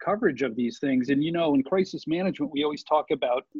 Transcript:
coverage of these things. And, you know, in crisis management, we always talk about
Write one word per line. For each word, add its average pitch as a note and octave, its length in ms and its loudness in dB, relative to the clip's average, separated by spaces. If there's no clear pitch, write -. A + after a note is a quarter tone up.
coverage F3 380 2
of A#2 140 -2
these A#2+ 240 -2
things. B2+ 300 0
And, C#3 120 2
you D#3+ 100 0
know, E3 220 2
in C3+ 80 4
crisis F3+ 440 -2
management, D#3+ 460 -2
we C#3+ 120 -2
always D3 200 -4
talk D3+ 260 2
about B2+ 360 0